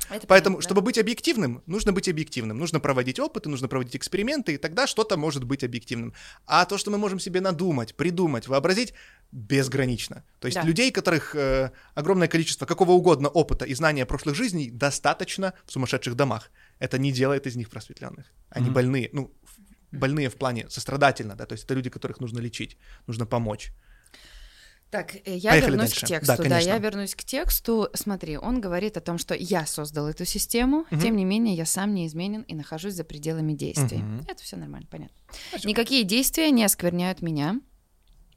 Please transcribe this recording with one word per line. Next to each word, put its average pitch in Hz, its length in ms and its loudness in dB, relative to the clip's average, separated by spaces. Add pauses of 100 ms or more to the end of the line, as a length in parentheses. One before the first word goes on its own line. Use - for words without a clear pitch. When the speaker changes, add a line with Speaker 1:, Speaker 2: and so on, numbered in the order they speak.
Speaker 1:
Это - 180 -8
Speaker 2:
Поэтому, - 0 -
Speaker 1:
понятно, 190 280 8
да. 147 60 -6
Speaker 2:
чтобы 202 200 2
быть 233 160 0
объективным, 208 680 0
нужно 208 260 0
быть 190 160 0
объективным. 131 500 -4
Нужно 160 220 0
проводить 131 400 0
опыты, 254 300 -4
нужно 131 180 -4
проводить 127 300 -4
эксперименты, 214 560 -2
и 139 40 -4
тогда 190 300 -2
что-то 214 300 0
может 147 260 -2
быть 135 200 -2
объективным. 117 500 -6 (340)
А 160 180 6
то, 196 120 0
что 202 120 -6
мы 208 80 0
можем 196 220 -2
себе 185 220 -2
надумать, 170 540 0
придумать, 165 520 0
вообразить, 170 460 2 (400)
безгранично. 127 920 -2 (160)
То 123 80 -6
есть 127 80 -2
Speaker 1:
Да. 175 80 -2
Speaker 2:
людей, 165 280 4
которых, - 440 0
э, 131 360 2 (240)
огромное 170 340 4
количество 165 360 0
какого 175 280 4
угодно 170 340 8
опыта - 380 2
и 127 100 -4
знания 147 300 2
прошлых 143 300 -2
жизней, 175 360 -2
достаточно 147 800 -2 (120)
в - 80 -20
сумасшедших 127 420 -2
домах. 120 340 0 (300)
Это 131 180 -2
не 135 140 2
делает 135 340 2
из 123 120 -8
них 117 120 -8
просветленных. - 560 -16 (240)
Они 123 180 -2
Speaker 3:
Мгм. 131 60 0
Speaker 2:
больные, 127 380 2
ну, 135 200 -6 (120)
в-, - 560 -18
больные 135 300 0
в - 80 -8
плане 120 320 -4
сострадательно, 131 680 0
да, 110 100 -12
то - 100 -10
есть - 100 -14
это 135 100 -4
люди, 127 140 -4
которых - 320 -8
нужно 117 180 -6
лечить, 117 380 -8 (280)
нужно 120 200 -4
помочь. 110 480 -4 (1160)
Speaker 1:
Так, 185 240 -6
э, 190 220 -8
я 208 140 2
Speaker 2:
Поехали 233 220 8
Speaker 1:
вернусь 220 180 2
Speaker 2:
дальше. - 140 -4
Speaker 1:
к - 40 -4
тексту. 156 180 -2
Speaker 2:
Да, 123 100 6
Speaker 1:
Да, 170 60 0
Speaker 2:
конечно. 170 260 4
Speaker 1:
я 214 100 2
вернусь 202 360 -4
к - 80 -12
тексту. 233 720 0
Смотри, 175 440 -6
он - 220 -2
говорит 196 380 -4
о 165 40 -4
том, 170 180 -4
что 165 160 -4
я 175 320 -2
создал 151 400 -4
эту 165 180 -8
систему, 254 640 0
Speaker 2:
Мгм. 151 120 0
Speaker 1:
тем 226 140 2
не 190 100 2
менее, 214 300 2
я 160 120 -2
сам 202 260 -2
неизменен 180 480 -4
и - 140 -12
нахожусь 160 400 -8
за 165 80 -6
пределами 156 500 -4
действий. 143 460 -2
Speaker 2:
Мгм. 107 280 -6
Speaker 1:
Это - 160 -12
все - 140 -14
нормально, 143 320 -14
понятно. - 260 -16 (340)
Speaker 2:
Спасибо. 202 200 -4
Speaker 1:
«Никакие 226 360 4
действия 262 440 2
не 233 140 6
оскверняют 175 580 0
меня, 165 380 -2 (760)